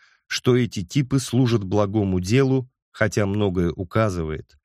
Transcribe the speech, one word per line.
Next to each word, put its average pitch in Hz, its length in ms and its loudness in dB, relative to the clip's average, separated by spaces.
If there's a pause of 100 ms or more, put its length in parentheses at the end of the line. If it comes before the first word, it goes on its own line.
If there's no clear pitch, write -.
(280)
что - 280 0
эти 117 280 0
типы 135 360 -2
служат 117 440 0
благому 98 560 0
делу, 131 500 0 (220)
хотя 107 340 0
многое 98 460 0
указывает, 87 920 -4